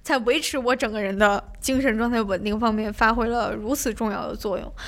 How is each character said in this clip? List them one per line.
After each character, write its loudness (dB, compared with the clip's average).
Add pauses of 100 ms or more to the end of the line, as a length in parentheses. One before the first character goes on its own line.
在 0
维 2
持 -4
我 2
整 0
个 -4
人 -2
的 4 (180)
精 0
神 2
状 0
态 2
稳 0
定 0
方 2
面 -2
发 4
挥 0
了 0
如 -4
此 -2
重 -2
要 -4
的 -6
作 -4
用。 -10 (160)